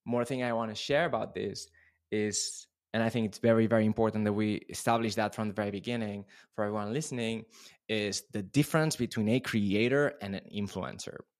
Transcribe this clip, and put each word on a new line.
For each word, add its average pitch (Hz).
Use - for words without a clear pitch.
more 120
thing 127
I 120
wanna 113
share 147
about 113
this 98
is, -
and 113
I 113
think 113
it's 101
very, 113
very 110
important 107
that 104
we 107
establish 117
that 104
from 110
the 104
very 104
beginning 101
for 110
everyone 104
listening, 117
is 104
the 104
difference 156
between 110
a 123
creator 117
and 98
an -
influencer. -